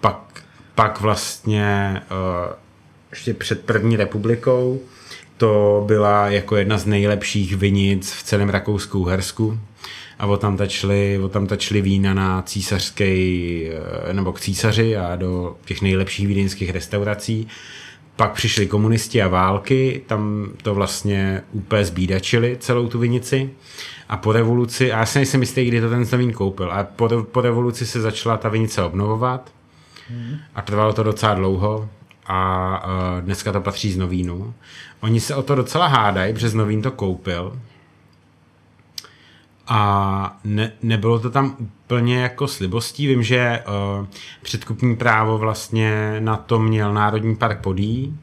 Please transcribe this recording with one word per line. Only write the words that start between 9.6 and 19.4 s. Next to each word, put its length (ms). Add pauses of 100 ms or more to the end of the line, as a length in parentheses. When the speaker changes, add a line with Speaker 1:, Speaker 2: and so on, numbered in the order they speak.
Speaker 1:
A 60
odtamtud 440
šli, 540
odtamtud 380
šli 200
vína 320
na 280
císařský, 1300 (420)
eh, 40
nebo 200
k 60
císaři 580
a 180
do 400 (100)
těch 160
nejlepších 460
vídeňských 420
restaurací. 800 (680)
Pak 180
přišli 340
komunisti 540
a 60
války, 800